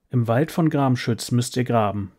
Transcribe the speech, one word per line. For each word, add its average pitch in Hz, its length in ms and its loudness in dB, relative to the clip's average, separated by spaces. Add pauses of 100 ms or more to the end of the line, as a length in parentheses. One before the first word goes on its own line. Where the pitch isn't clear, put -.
(100)
im 120 160 0
Wald 127 240 0
von 160 180 2
Gramschütz 131 600 0
müsst 120 260 0
ihr 123 60 2
graben, 104 560 0